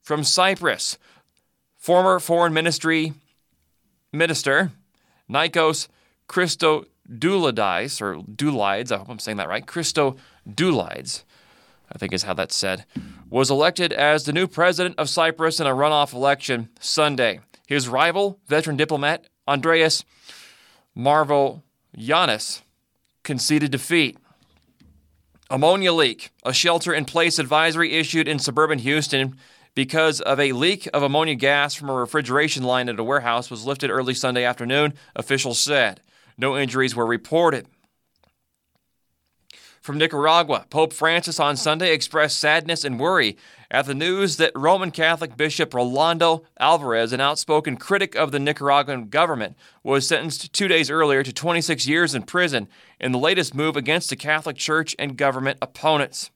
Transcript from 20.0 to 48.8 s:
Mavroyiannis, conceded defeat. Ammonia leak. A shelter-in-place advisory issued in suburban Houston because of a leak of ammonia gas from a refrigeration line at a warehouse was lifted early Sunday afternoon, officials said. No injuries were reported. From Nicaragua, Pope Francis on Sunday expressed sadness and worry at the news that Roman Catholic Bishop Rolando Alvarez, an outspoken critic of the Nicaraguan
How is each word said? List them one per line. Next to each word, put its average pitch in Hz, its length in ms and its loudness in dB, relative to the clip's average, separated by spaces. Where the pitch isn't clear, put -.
Mavroyiannis, 143 1600 0
conceded 147 500 0
defeat. 143 460 0
Ammonia 170 440 4
leak. 139 380 2
A 131 100 -2
shelter-in-place 165 840 0
advisory 156 560 2
issued 160 340 0
in 151 120 -2
suburban 151 400 0
Houston 135 560 -2
because 156 460 0
of 135 180 0
a 139 140 2
leak 175 400 -2
of 143 100 2
ammonia 147 320 0
gas 143 400 0
from 143 140 -10
a 135 40 -2
refrigeration 135 680 0
line 123 260 0
at 110 100 -6
a 113 40 -4
warehouse 120 480 -2
was 113 140 -14
lifted 135 260 -4
early 127 220 -2
Sunday 123 320 -2
afternoon, 131 480 0
officials 135 440 -2
said. 127 400 0
No 131 200 -2
injuries 127 380 -2
were 117 100 0
reported. 131 600 2
From 143 160 -8
Nicaragua, 156 720 2
Pope 156 240 2
Francis 165 480 0
on 143 160 2
Sunday 160 360 0
expressed 151 460 0
sadness 156 460 0
and 127 120 -4
worry 147 380 0
at 131 160 0
the 139 80 -6
news 175 440 -2
that 160 180 2
Roman 180 360 2
Catholic 160 440 -2
Bishop 151 380 -2
Rolando 160 680 2
Alvarez, 123 540 2
an 127 80 -4
outspoken 147 560 0
critic 196 400 -2
of 151 160 0
the 143 80 -2
Nicaraguan 139 720 0